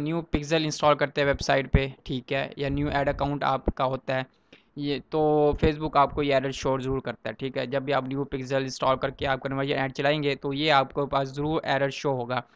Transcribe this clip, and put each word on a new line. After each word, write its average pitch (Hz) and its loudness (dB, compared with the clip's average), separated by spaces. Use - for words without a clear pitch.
न्यू 160 -2
पिक्सेल 156 0
इंस्टॉल 151 4
करते 139 0
हैं 143 4
वेबसाइट 139 0
पे, 135 2
ठीक 127 -6
है, 135 -4
या 139 -2
न्यू 143 0
ऐड 143 0
अकाउंट 139 -2
आपका 135 0
होता 131 -2
है 131 -2
ये, 143 -2
तो 151 2
Facebook 151 0
आपको 143 4
ये 139 2
एरर 135 2
शो 131 -2
ज़रूर 131 -4
करता 117 -8
है, 113 -6
ठीक 135 -6
है। 131 -2
जब 131 -2
भी 139 -2
आप 131 0
न्यू 139 -4
पिक्सेल 135 -2
इंस्टॉल 131 0
करके 135 -4
आप 135 0
कन्वर्जन 139 -2
ऐड 135 -2
चलाएंगे, 143 2
तो 139 -4
ये 151 0
आपके 139 2
पास 135 -2
ज़रूर 147 -2
एरर 139 0
शो 143 -2
होगा, 123 -2